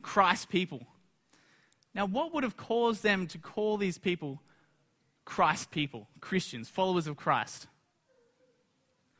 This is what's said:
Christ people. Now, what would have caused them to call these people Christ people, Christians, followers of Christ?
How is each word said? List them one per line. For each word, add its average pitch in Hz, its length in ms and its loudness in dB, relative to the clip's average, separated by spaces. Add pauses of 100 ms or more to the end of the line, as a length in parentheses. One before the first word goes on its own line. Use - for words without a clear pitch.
Christ 190 480 2
people. 170 380 -2 (1040)
Now, 202 140 -2
what 285 260 -2
would 285 120 0
have 226 120 -4
caused 233 460 0
them 190 240 2
to 160 120 -12
call 214 380 -2
these 196 220 0
people 160 420 -4 (840)
Christ - 460 2
people, 135 380 -4 (120)
Christians, 123 480 -4
followers 180 380 2
of 151 100 -6
Christ? - 500 -2 (1500)